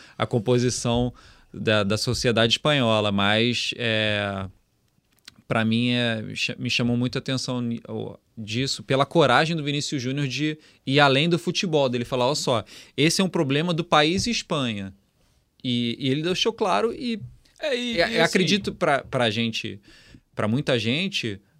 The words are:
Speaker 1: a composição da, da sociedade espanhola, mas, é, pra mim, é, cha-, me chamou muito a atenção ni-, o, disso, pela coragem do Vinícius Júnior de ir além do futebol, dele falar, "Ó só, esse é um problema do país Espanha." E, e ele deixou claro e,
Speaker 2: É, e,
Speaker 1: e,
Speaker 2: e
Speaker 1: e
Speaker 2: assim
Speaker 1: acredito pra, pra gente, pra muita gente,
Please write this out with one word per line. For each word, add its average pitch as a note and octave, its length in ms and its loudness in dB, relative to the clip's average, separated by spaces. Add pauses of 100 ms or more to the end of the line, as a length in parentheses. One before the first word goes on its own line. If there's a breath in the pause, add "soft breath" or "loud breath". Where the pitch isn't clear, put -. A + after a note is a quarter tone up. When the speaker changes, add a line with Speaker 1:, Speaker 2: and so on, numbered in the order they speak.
(180 loud breath)
Speaker 1:
a A2+ 80 0
composição B2 880 2 (400 loud breath)
da, G#2+ 320 2
da G2+ 120 2
sociedade A2+ 580 2
espanhola, A2+ 580 2
mas, G#2+ 640 2
é, G#2 680 -2 (1000)
pra A2+ 180 0
mim, A#2 260 2
é, A#2 340 -2 (100)
cha-, - 240 -4
me B2+ 120 -6
chamou A#2+ 260 0
muito B2 200 -2
a C3 40 -4
atenção B2+ 400 -4
ni-, A#2 280 -4
o, A2 280 -8 (200)
disso, A2+ 460 -4
pela C#3 240 0
coragem D3+ 500 4
do D3+ 60 -4
Vinícius C#3+ 400 -4
Júnior C#3 240 -2
de D3+ 320 -4 (280 loud breath)
ir C3+ 140 4
além C#3+ 280 6
do E3+ 100 2
futebol, D#3 500 0
dele A#2+ 160 -2
falar, B2 220 -2
"Ó D3 80 0
só, B2 300 0 (320 loud breath)
esse D#3 240 2
é F#3+ 40 2
um F#3 40 0
problema D#3+ 440 0
do E3+ 120 -2
país E3 420 2
Espanha." A#2+ 640 -4 (720)
E, A#2+ 360 -2
e C3+ 120 -2
ele D3 120 0
deixou F3+ 300 -2
claro G#3+ 400 0
e, A3+ 280 -6 (400)
Speaker 2:
É, D4+ 140 -2
e, B3 40 0
Speaker 1:
e, B3 140 -4
Speaker 2:
e - 40 -4
Speaker 1:
e E3+ 60 4
Speaker 2:
assim A3+ 160 0
Speaker 1:
acredito F#3 560 2
pra, D3 300 0
pra B2 260 0
gente, A2 500 -4 (540 loud breath)
pra A2 140 -2
muita C3 300 0
gente, A#2+ 600 -4 (200)